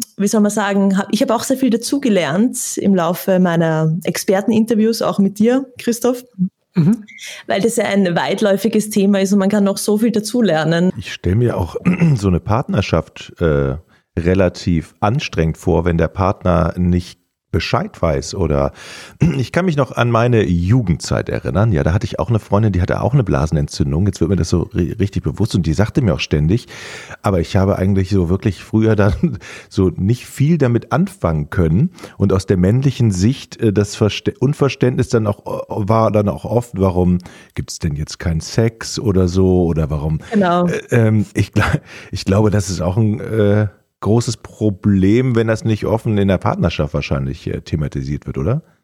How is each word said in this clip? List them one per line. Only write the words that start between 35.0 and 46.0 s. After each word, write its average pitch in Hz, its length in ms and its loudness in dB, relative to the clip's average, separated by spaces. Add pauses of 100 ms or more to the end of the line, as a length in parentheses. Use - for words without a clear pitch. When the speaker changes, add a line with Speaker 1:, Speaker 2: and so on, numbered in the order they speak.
Speaker 3:
dann 110 180 0
auch, - 200 -6
äh, 101 420 -6
war 110 220 4
dann 104 180 2
auch 69 160 -6
oft, 117 300 -4
„Warum 90 440 2 (360)
gibt's - 240 -10
denn 73 180 -4
jetzt 73 220 -8
keinen 80 220 -4
Sex - 580 -4
oder 92 300 2
so 92 360 2
oder 80 240 0
warum?“ 78 300 -2 (120)
Speaker 1:
Genau. 180 360 2
Speaker 3:
Äh, 147 140 -4 (100)
ähm, 110 420 2
ich - 200 -2
gla-, 98 280 0 (300)
ich - 160 -8
glaube, 101 240 2
das 95 180 0
ist 85 140 -6
auch 92 160 -2
ein, 110 220 0
äh, 104 480 2 (320)
großes 117 380 0
Problem, 107 960 2
wenn 113 120 2
das 113 180 -2
nicht 110 220 0
offen 113 320 0